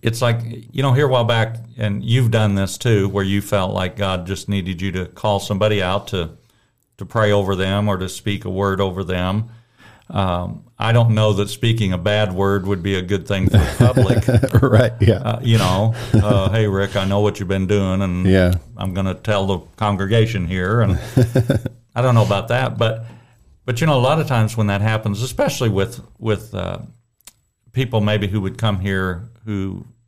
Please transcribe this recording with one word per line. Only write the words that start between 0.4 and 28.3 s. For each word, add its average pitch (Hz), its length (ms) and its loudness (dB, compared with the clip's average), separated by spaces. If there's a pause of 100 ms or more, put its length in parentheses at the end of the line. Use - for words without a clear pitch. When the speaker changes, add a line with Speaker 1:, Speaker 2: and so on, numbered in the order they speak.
Speaker 1:
you 131 120 -4
know, 139 100 2
here 143 140 4
a - 20 2
while 123 160 2
back, 113 320 0 (200)
and 101 240 -2
you've 117 300 2
done 107 240 2
this 98 220 -2
too, 101 320 2
where 98 160 0
you 98 160 0
felt 98 320 -2
like 92 240 -4
God 95 280 -2
just 92 220 -6
needed 92 340 -4
you 98 120 -4
to 90 140 -4
call 101 340 -2
somebody 104 420 0
out 95 260 -2
to, 85 200 -4 (680)
to 95 80 -12
pray 107 280 2
over 98 240 2
them 98 320 0
or 98 80 -2
to 92 100 -6
speak - 380 -6
a 95 40 -6
word 95 300 -2
over 95 240 -2
them. 92 460 -2 (600)
Um, 90 540 -4 (160)
I 113 140 2
don't 117 200 4
know 107 200 4
that 101 160 0
speaking 113 420 0
a 90 60 -2
bad 104 340 0
word 98 360 0
would 98 140 -2
be 98 140 -2
a 92 60 -2
good 90 260 -4
thing 95 220 0
for - 80 4
the 80 200 2
public. 120 840 4
Speaker 2:
<laughs> - 20 -
Right, 113 380 4
yeah. 101 140 6
Speaker 1:
Uh, 117 280 -4
you 113 140 4
know, 101 360 2 (200)
uh, 101 380 4
"Hey, 110 160 2
Rick, 98 280 0
I 98 100 0
know 98 140 0
what 104 200 0
you've 92 100 -6
been 95 180 0
doing, 98 340 0
and 92 240 -2
Speaker 2:
Yeah. 92 280 6 (240)
Speaker 1:
I'm 95 160 -6
gonna 95 220 -2
tell 104 300 -2
the 98 120 -2 (180)
congregation 101 720 0
here." 92 340 0
And 95 160 2 (180)
Speaker 2:
<laughs> - 800 0
Speaker 1:
I 120 60 -2
don't 123 140 4
know 113 100 6
about 98 240 -2
that, 123 280 -2
but, 113 280 -2 (600)
but, 117 160 -2
you 160 60 2
know, 147 100 4
a 120 40 2
lot 143 200 2
of 156 60 -4
times 113 280 0
when 107 120 0
that 101 140 0
happens, 107 400 -2
especially 127 480 -2
with, 98 320 -2 (180)
with, 107 360 -4
uh, 90 240 -6 (960)
people 120 260 -2
maybe 104 280 0
who 101 140 -2